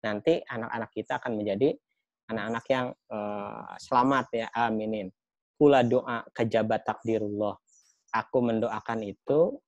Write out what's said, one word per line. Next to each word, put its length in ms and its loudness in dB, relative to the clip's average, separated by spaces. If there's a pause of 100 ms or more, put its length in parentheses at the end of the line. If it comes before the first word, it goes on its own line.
Nanti 400 0
anak-anak 480 -8
kita 240 -6
akan 240 -4
menjadi 320 2 (560)
anak-anak 400 -6
yang, 180 0 (220)
eh, 560 -8 (160)
selamat, 480 2
ya, 240 -4
aminin. 560 -2 (480)
Kula 240 8
doa 400 0 (160)
kejabat 480 0
takdirullah. 720 -2 (560)
Aku 320 0
mendoakan 640 -2
itu 480 0 (100)